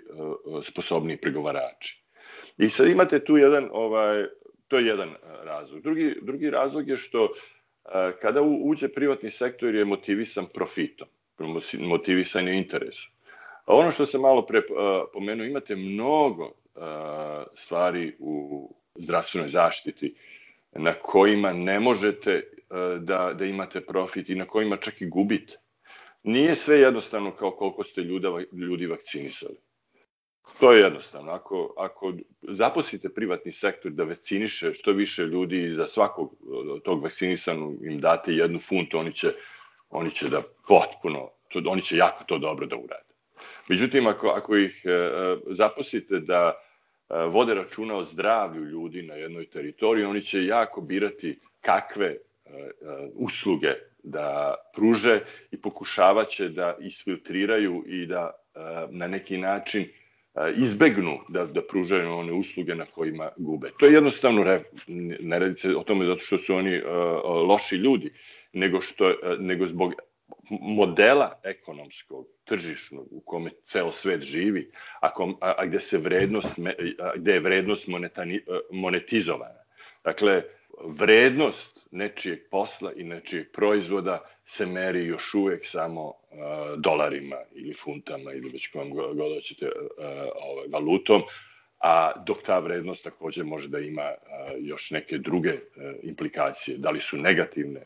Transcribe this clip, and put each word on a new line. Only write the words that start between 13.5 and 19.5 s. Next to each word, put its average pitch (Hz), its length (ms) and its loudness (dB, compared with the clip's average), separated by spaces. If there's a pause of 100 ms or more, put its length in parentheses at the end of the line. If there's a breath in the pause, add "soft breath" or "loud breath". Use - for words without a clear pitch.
A - 120 4
ono 165 140 8
što 147 160 0
sam 135 140 0
malo 131 260 6
pre, 110 120 2
e, - 40 6 (500)
pomenuo, 107 340 -4
imate 131 300 -6
mnogo, 104 720 0
e, - 340 -20 (760)
stvari 87 640 -2
u 73 500 -8 (260)
zdravstvenoj 85 540 -4
zaštiti - 640 0 (580 loud breath)